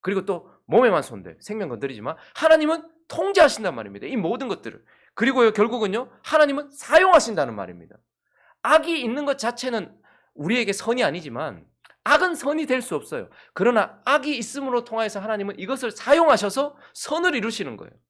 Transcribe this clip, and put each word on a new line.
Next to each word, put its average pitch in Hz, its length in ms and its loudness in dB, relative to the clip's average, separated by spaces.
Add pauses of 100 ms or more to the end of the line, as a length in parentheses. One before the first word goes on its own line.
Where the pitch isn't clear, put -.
그리고 190 180 -2
또 190 300 -6 (140)
몸에만 185 340 4
손대, 92 380 -14
생명 208 280 -8
건드리지만 123 480 -8 (200)
하나님은 320 520 4 (200)
통제하신단 294 640 2
말입니다. 104 320 -8
이 262 100 -6
모든 220 320 -2
것들을. - 380 -10 (300)
그리고요, 240 360 4
결국은요, 214 600 -2 (120)
하나님은 294 460 2
사용하신다는 233 880 4
말입니다. 87 420 -12 (640)
악이 311 400 2
있는 254 240 -4
것 277 140 -2
자체는 233 520 -6 (440)
우리에게 202 380 -2
선이 240 300 -2
아니지만 139 600 -6 (380)
악은 302 320 2
선이 302 320 -4
될 254 160 0
수 170 120 -6
없어요. 127 360 -8 (220)
그러나 220 520 0
악이 277 320 2
있음으로 247 460 -4
통하여서 220 380 -4
하나님은 202 360 -4
이것을 247 320 -6
사용하셔서 269 880 2 (160)
선을 339 400 -2
이루시는 202 420 -6
거예요. - 160 -20 (180)